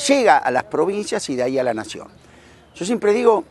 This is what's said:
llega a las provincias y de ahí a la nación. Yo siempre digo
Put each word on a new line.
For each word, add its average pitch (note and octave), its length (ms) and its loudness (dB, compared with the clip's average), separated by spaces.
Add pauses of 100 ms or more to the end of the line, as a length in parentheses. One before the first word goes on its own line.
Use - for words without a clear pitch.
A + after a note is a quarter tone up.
llega A#3 300 6
a B2+ 120 -2
las B2 140 0
provincias G3+ 680 -4
y C3+ 60 -4
de B2 80 -2
ahí C3 160 -2
a B2+ 40 0
la A#2 120 -2
nación. - 320 -12 (640)
Yo F3 120 -10
siempre G#3 280 0
digo A3+ 380 2